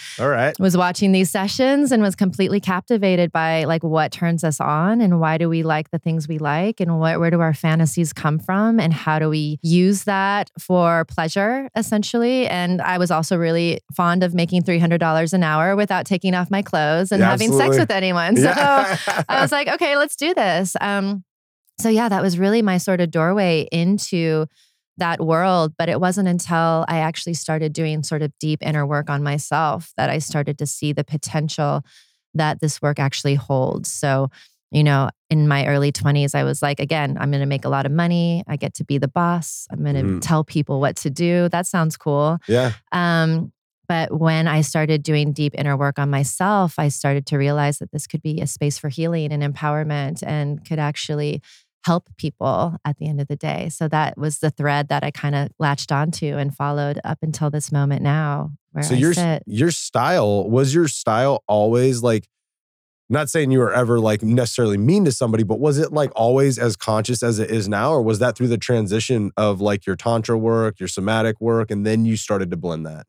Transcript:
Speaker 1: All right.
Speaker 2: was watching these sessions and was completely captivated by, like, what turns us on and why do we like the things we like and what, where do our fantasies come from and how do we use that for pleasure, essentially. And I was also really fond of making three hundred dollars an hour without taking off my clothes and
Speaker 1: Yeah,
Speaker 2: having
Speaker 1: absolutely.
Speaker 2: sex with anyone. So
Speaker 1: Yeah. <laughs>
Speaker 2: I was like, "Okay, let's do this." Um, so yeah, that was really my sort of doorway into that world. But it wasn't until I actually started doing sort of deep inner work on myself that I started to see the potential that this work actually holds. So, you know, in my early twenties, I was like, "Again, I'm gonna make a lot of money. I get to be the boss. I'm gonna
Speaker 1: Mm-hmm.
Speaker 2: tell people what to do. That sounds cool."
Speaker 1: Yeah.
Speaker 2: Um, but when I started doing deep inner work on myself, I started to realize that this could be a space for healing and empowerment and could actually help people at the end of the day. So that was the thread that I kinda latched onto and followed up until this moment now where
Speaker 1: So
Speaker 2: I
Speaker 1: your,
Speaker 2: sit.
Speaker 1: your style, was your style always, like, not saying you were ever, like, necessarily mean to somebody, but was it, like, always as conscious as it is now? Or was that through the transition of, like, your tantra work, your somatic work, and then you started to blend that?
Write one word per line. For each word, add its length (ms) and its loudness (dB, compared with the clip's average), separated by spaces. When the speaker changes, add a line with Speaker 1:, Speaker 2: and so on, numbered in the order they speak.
Speaker 1:
All 80 0
right. 300 0
Speaker 2:
was 180 2
watching 360 2
these 180 4
sessions 640 2
and 100 4
was 120 2
completely 460 0
captivated 720 0
by, 320 0
like, 180 0
what 300 0
turns 320 -2
us 160 -2
on 420 2
and 180 4
why 160 2
do 120 0
we 140 0
like 280 -2
the 80 -4
things 300 -2
we 100 -4
like 420 -2
and 180 0
what, 220 2
where 100 2
do 100 2
our 120 2
fantasies 640 0
come 240 -2
from 420 2
and 140 2
how 240 0
do 100 2
we 340 -2
use 420 4
that 540 0
for 480 2
pleasure, 680 -2
essentially. 720 0
And 320 0
I 180 0
was 120 2
also 260 0
really 440 0
fond 280 2
of 100 0
making 300 2
three 160 2
hundred 200 2
dollars 360 2
an 80 4
hour 340 2
without 300 0
taking 280 0
off 160 -2
my 120 0
clothes 500 0
and 80 2
Speaker 1:
Yeah, 100 6
Speaker 2:
having 200 2
Speaker 1:
absolutely. 260 4
Speaker 2:
sex 60 6
with 80 0
anyone. 460 2
So 80 6
Speaker 1:
Yeah. 520 4
<laughs> 160 -2
Speaker 2:
I 140 2
was 100 0
like, 160 0
"Okay, 280 0
let's 200 0
do 180 -2
this." 460 0
Um, 440 -2
so 80 0
yeah, 200 4
that 140 0
was 160 0
really 240 2
my 160 2
sort 220 0
of 100 0
doorway 600 2
into 760 0
that 280 -2
world. 540 2
But 100 0
it 120 0
wasn't 260 0
until 640 0
I 100 -2
actually 360 -4
started 380 -4
doing 300 -2
sort 180 -4
of 200 -4
deep 220 -2
inner 220 -2
work 240 -2
on 140 -2
myself 720 -2
that 140 0
I 80 -2
started 400 -4
to 80 -4
see 260 -4
the 120 -2
potential 800 -4
that 260 0
this 220 -2
work 160 0
actually 380 0
holds. 560 -2
So, 360 0
you 100 4
know, 260 4
in 160 4
my 220 2
early 240 2
twenties, 420 0
I 80 0
was 200 -2
like, 180 -2
"Again, 400 -2
I'm 100 -2
gonna 160 0
make 180 -4
a 40 -2
lot 180 0
of 60 -2
money. 560 0
I 80 -6
get 180 -6
to 100 -8
be 140 -2
the 80 0
boss. 640 -2
I'm 140 -6
gonna 180 -2
Speaker 1:
Mm-hmm. 160 -2
Speaker 2:
tell 240 0
people 380 -2
what 160 0
to 140 -6
do. 400 0
That 180 -2
sounds 280 0
cool." 420 0
Speaker 1:
Yeah. 240 2
Speaker 2:
Um, 640 0
but 320 -2
when 300 2
I 140 2
started 420 0
doing 280 0
deep 240 -2
inner 200 -2
work 240 -2
on 100 0
myself, 680 0
I 120 0
started 380 -2
to 120 -2
realize 400 0
that 140 -12
this 160 -10
could 120 -6
be 200 -4
a 80 -4
space 300 -4
for 100 -8
healing 440 -4
and 120 -2
empowerment 840 -4
and 400 -4
could 140 -4
actually 600 -4
help 320 0
people 680 -2
at 140 -4
the 100 -8
end 120 -4
of 80 -6
the 80 -6
day. 340 -6
So 180 -4
that 300 -2
was 220 -4
the 100 0
thread 380 -2
that 160 -2
I 60 -4
kinda 380 -4
latched 340 -2
onto 440 -2
and 180 -4
followed 500 -4
up 180 -6
until 280 -2
this 220 -6
moment 300 0
now 480 -2
where 100 -6
Speaker 1:
So 120 0
Speaker 2:
I 40 2
Speaker 1:
your, 160 4
Speaker 2:
sit. 320 0
Speaker 1:
your 240 0
style, 800 0
was 240 2
your 140 4
style 580 0
always, 560 2
like, 240 2
not 200 0
saying 220 2
you 80 6
were 120 2
ever, 260 2
like, 240 2
necessarily 540 2
mean 300 4
to 60 2
somebody, 300 0
but 180 -2
was 180 2
it, 140 -2
like, 220 0
always 440 2
as 180 -2
conscious 460 -2
as 160 0
it 120 -2
is 180 -2
now? 220 0
Or 120 2
was 160 0
that 180 0
through 120 0
the 100 0
transition 800 -2
of, 240 0
like, 240 0
your 100 -2
tantra 400 -2
work, 420 0
your 100 -6
somatic 520 -2
work, 300 0
and 160 -2
then 180 2
you 140 0
started 320 -2
to 80 -6
blend 260 -4
that? 240 -14